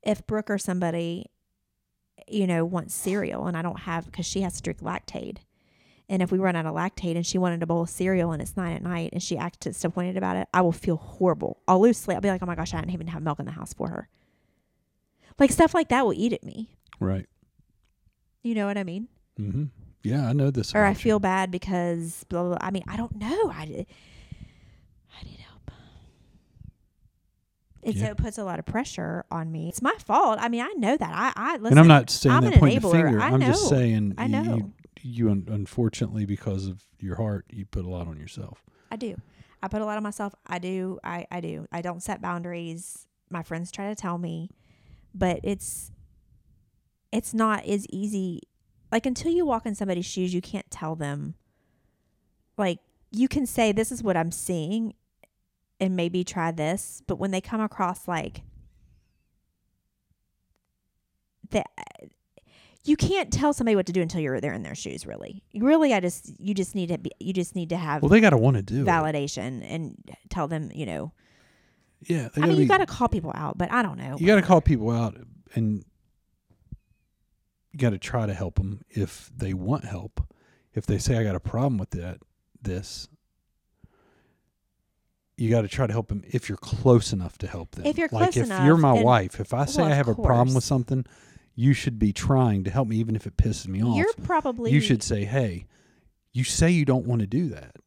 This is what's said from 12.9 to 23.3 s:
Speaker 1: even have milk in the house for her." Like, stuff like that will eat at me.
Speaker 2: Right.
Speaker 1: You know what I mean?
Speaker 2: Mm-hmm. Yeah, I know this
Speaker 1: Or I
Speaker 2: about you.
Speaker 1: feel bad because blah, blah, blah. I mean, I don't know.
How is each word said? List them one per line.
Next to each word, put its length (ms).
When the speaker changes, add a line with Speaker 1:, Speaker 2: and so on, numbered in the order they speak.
Speaker 1:
even 140
have 160
milk 160
in 60
the 80
house 200
for 160
her." 200
Like, 120
stuff 220
like 160
that 160
will 80
eat 200
at 100
me. 320
Speaker 2:
Right. 280
Speaker 1:
You 100
know 140
what 100
I 60
mean? 240
Speaker 2:
Mm-hmm. 260
Yeah, 240
I 60
know 180
this 240
Speaker 1:
Or 80
I 60
Speaker 2:
about 80
you. 60
Speaker 1:
feel 160
bad 300
because 760
blah, 160
blah, 140
blah. 100
I 40
mean, 160
I 100
don't 180
know. 340